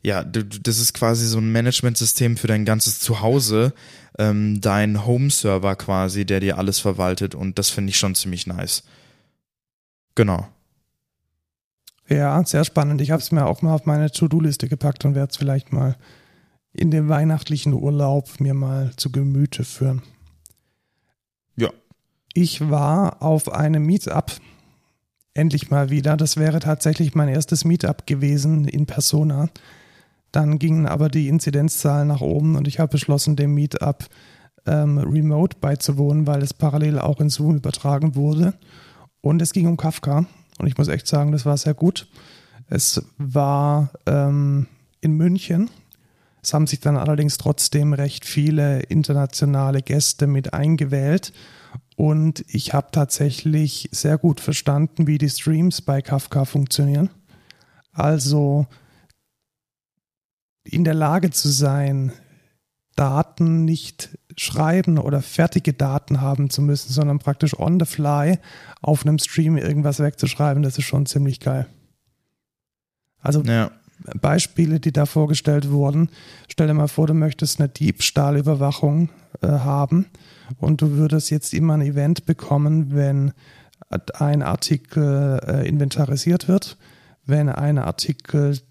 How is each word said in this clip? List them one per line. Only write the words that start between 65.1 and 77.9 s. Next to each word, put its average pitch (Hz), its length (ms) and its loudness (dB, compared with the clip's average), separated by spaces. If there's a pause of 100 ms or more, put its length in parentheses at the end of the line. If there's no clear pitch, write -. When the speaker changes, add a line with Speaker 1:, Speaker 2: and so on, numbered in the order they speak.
Speaker 2:
fertige - 520 0
Daten 139 480 -2
haben 139 280 0
zu 139 120 -2
müssen, 143 300 0
sondern 143 280 2
praktisch - 380 0
on 175 220 2
the 170 60 2
fly 147 540 0 (420)
auf 147 240 0
einem 151 140 4
Stream 160 380 0
irgendwas 147 420 0
wegzuschreiben, 147 640 0
das 135 140 -2
ist 135 80 -2
schon 139 200 0
ziemlich 139 340 -2
geil. 131 280 -4 (1500)
Also 147 220 0
Speaker 1:
Ja. 117 280 0 (480)
Speaker 2:
Beispiele, 156 640 0
die 156 100 -2
da 147 140 2
vorgestellt 147 640 0
wurden. 143 380 2 (400)
Stell 156 180 0
dir 151 60 2
mal 151 160 2
vor, 156 180 0
du 156 60 2
möchtest 156 460 0
eine 143 100 2
Diebstahlüberwachung, 147 1400 0 (320)